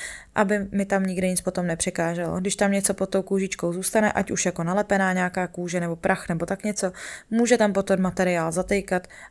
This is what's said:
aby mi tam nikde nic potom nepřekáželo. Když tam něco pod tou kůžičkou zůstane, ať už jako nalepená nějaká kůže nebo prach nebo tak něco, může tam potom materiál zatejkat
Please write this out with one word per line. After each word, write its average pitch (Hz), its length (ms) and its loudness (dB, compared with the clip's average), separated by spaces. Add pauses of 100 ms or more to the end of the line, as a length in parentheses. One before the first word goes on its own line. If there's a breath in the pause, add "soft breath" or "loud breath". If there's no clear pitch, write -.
(340 loud breath)
aby 202 380 2
mi 196 140 0
tam 196 180 0
nikde 185 240 0
nic 185 120 -2
potom 180 260 -2
nepřekáželo. 170 760 -2
Když 196 160 -2
tam 202 160 2
něco 196 220 2
pod 196 120 -2
tou 190 160 0
kůžičkou 190 500 -2
zůstane, 196 400 0
ať - 180 -2
už 196 160 -2
jako 175 180 0
nalepená 190 480 2
nějaká 185 340 0
kůže 175 340 -4
nebo 170 160 -2
prach 190 320 0
nebo 170 180 -2
tak 190 180 -4
něco, 202 280 -2 (380 loud breath)
může 233 260 4
tam 214 160 4
potom 196 280 2
materiál 175 520 2
zatejkat 185 560 0 (220 loud breath)